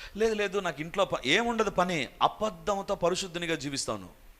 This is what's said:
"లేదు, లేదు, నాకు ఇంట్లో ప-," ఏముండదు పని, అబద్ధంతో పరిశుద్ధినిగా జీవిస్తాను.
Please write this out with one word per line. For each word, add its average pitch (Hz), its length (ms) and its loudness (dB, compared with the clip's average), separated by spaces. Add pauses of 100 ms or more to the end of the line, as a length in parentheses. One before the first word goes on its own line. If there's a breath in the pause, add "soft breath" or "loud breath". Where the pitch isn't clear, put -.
(160 loud breath)
"లేదు, 220 180 2
లేదు, 202 240 0
నాకు 170 220 -2
ఇంట్లో 170 240 2
ప-," 151 220 -2
ఏముండదు 220 440 4
పని, 180 380 0 (140)
అబద్ధంతో 196 720 0
పరిశుద్ధినిగా 175 600 0
జీవిస్తాను. 131 540 -4 (320)